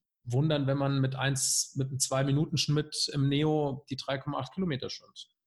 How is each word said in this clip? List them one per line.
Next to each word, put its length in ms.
wundern, 420
wenn 100
man 240
mit 140
eins, 600
mit 140
einem 100
zwei-Minuten-Schnitt 1120
im 160
Neo 600
die 80
drei 200
Komma 220
acht 140
Kilometer 360
schwimmt. 400